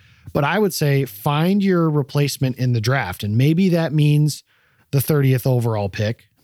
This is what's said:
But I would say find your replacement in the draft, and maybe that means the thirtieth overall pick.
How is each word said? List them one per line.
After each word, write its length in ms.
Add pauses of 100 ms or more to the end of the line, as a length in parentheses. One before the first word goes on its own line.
(320)
But 100
I 160
would 160
say 300
find 580
your 260
replacement 680
in 160
the 80
draft, 420
and 140
maybe 320
that 240
means 500 (480)
the 100
thirtieth 460
overall 420
pick. 400 (160)